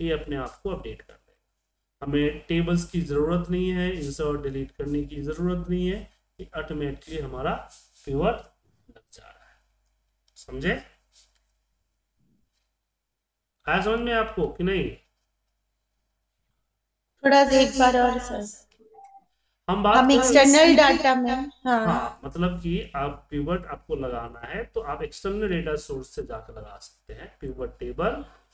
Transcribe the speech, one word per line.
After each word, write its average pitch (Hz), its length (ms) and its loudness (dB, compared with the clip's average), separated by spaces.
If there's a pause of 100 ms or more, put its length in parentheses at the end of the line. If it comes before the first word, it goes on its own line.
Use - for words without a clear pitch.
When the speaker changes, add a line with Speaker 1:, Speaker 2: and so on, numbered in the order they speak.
Speaker 1:
ये 165 120 -2
अपने 151 240 -6
आप 127 260 -10
को 196 80 -6
update - 320 -12
कर - 100 -20
देगा। - 960 -20
हमें 147 400 -2
tables 170 380 0
की 170 160 -6
ज़रूरत 156 500 -2
नहीं 180 200 -2
है, 180 260 -2
insert 147 440 -6
delete 135 300 -8
करने 147 320 -6
की 143 200 -10
ज़रूरत 170 460 -4
नहीं 180 240 -2
है, 214 180 -10 (300)
ये - 160 -18
automatically 151 600 -8
हमारा 135 360 -6 (520)
pivot 139 280 -2 (560)
लग - 120 -20 (100)
जा - 100 -20
रहा - 260 -20
है। - 80 -20 (760)
समझे? 165 480 -6 (2750)
आया 185 140 2
समझ 226 180 -2
में 240 120 -4
आपको 220 360 -2
कि - 160 -8
नहीं? 170 320 -2 (2250)
Speaker 2:
थोड़ा 277 260 6
सा 262 100 6
एक 269 180 2
बार 254 220 6
और 247 180 2
सर। - 540 -10 (960)
Speaker 1:
हम 202 140 -2
बात 208 140 6
Speaker 2:
हम 262 120 6
Speaker 1:
कर 277 60 8
रहे 240 100 6
हैं - 0 -
Speaker 2:
एक्सटर्नल 277 520 8
डेटा 269 380 6
में, 254 360 -2 (140)
हाँ। 233 220 2
Speaker 1:
हाँ, - 380 -4
मतलब 175 380 -4
कि 175 340 -6
आप 143 340 -8
pivot 156 360 -4
आपको 147 300 -10
लगाना 117 440 -8
है, 196 240 -10
तो - 160 -8
आप 151 220 -8
external 196 460 -6
data 156 280 -2
source 135 320 -10
से - 140 -12
जाकर 110 320 -14
लगा 104 240 -18
सकते - 360 -20
हैं। - 260 -20
Pivot 127 380 -8
table 175 460 -4 (300)